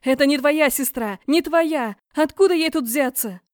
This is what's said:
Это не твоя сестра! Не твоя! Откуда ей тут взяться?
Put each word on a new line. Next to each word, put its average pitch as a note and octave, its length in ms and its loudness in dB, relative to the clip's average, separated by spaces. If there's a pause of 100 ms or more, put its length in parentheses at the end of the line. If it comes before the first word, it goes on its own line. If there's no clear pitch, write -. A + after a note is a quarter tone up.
Это C4 240 2
не C#4+ 120 2
твоя D4 320 2
сестра! A3+ 560 -6
Не D#4 160 2
твоя! D#4 540 -2 (180)
Откуда F4+ 400 2
ей D#4+ 160 0
тут D#4 140 -2
взяться? A#3+ 560 -4 (140)